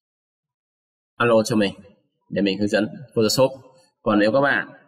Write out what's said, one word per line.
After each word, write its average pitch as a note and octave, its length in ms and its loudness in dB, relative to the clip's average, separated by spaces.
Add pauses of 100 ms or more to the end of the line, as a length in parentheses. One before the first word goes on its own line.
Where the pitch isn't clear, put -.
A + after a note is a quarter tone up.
(1160)
alo A#2+ 260 2
cho G#2+ 140 -2
mình G2 180 0 (560)
để F#2+ 120 -2
mình F#2+ 160 -2
hướng G#2 100 -2
dẫn G#2+ 200 0 (260)
Photoshop. A#2 360 2 (520)
Còn G#2 160 0
nếu G#2+ 140 2
các C3+ 80 0
bạn C3 280 -2 (200)